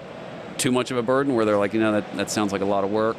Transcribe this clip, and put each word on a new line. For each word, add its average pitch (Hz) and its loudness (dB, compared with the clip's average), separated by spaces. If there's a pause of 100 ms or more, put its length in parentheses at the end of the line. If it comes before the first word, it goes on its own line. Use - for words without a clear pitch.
(580)
too 131 0
much 123 0
of 131 -4
a 120 0
burden 135 2
where 113 4
they're 107 4
like, 101 2
"You 110 2
know, 110 4
that, 104 -2
that 98 -4
sounds 104 0
like 98 -2
a 98 0
lot 98 2
of 98 -2
work." 110 0